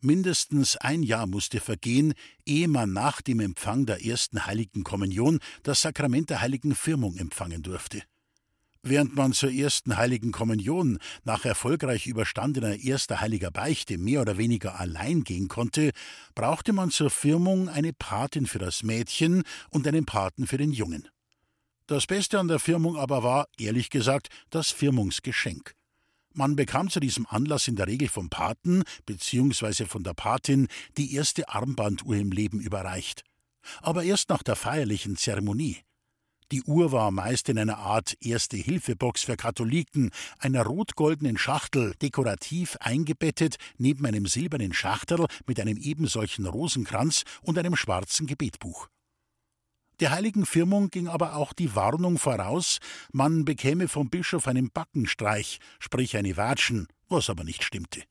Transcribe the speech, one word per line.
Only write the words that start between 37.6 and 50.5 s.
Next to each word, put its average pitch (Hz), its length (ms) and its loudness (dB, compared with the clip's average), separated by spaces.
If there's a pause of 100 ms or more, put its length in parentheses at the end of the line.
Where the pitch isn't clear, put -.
einer 107 200 0
Art 107 420 0
Erste-Hilfe-Box 113 1040 -2
für 120 120 -2
Katholiken, 120 760 0 (280)
einer 131 240 2
rot-goldenen 151 760 0
Schachtel, 127 640 0
dekorativ 139 760 -2
eingebettet, 156 800 0 (200)
neben 139 280 2
einem 107 200 0
silbernen 131 460 -2
Schachterl 165 560 0 (200)
mit 113 120 -2
einem 104 160 0
ebensolchen 135 720 -2
Rosenkranz 123 800 -2 (160)
und 165 160 -2
einem 175 180 0
schwarzen 98 500 -2
Gebetbuch. 127 640 -6 (1120)
Der 156 100 4
heiligen 196 380 2
Firmung 185 420 4